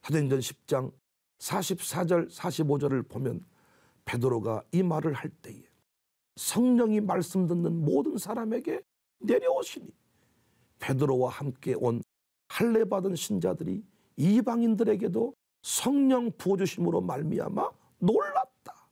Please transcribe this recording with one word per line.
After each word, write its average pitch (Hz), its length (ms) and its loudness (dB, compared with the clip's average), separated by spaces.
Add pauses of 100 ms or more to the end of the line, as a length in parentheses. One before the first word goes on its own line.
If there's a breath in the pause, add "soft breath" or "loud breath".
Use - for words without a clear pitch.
사도행전 139 380 2
십 - 260 -10
장 135 240 -2 (480)
사십사 180 640 -4
절, 170 240 2
사십오 147 480 -2
절을 135 260 0
보면 117 420 -6 (600 soft breath)
베드로가 117 680 -2
이 175 120 2
말을 160 300 0
할 131 160 -8
때에 - 340 -18 (720)
성령이 233 680 2
말씀 185 460 0
듣는 170 380 0
모든 277 320 2
사람에게 226 640 -4 (380)
내려오시니 - 720 0 (880)
베드로와 131 520 0
함께 131 420 -6
온 117 280 0 (460)
할례 220 380 2
받은 190 300 -2
신자들이 151 680 -2 (340 soft breath)
이방인들에게도 220 1160 2 (280)
성령 262 760 2
부어주심으로 180 640 0
말미암아 - 680 -2 (280 soft breath)
놀랐다. 571 920 -2